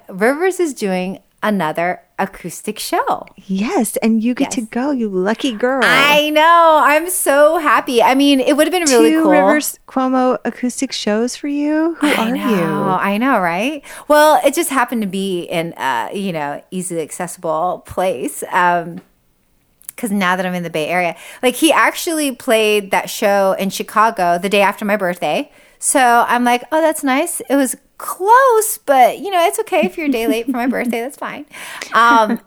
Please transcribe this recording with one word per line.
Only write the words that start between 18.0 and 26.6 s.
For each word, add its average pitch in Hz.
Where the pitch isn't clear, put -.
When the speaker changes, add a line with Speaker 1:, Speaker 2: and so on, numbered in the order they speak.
Speaker 1:
um, 175
'cause 226
now 190
that 190
I'm 180
in 175
the 165
Bay 156
Area, 175
like, 247
he 311
actually 294
played 214
that 185
show 196
in 196
Chicago 190
the 196
day 202
after 202
my 208
birthday. 180
So 240
I'm 240
like, 240